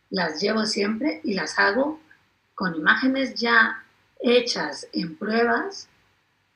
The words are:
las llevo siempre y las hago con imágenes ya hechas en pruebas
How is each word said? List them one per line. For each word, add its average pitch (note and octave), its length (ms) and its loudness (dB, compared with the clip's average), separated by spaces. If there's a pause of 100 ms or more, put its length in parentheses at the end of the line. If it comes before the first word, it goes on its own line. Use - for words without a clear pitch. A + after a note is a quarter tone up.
las E3+ 320 -2
llevo G#3+ 240 2
siempre A3 580 -2
y A3 100 0
las E3+ 260 -4
hago B3 400 2 (540)
con F3+ 220 -4
imágenes A3+ 600 2
ya A3+ 480 2 (360)
hechas - 760 0
en E3+ 240 -6
pruebas A#3 680 -2 (680)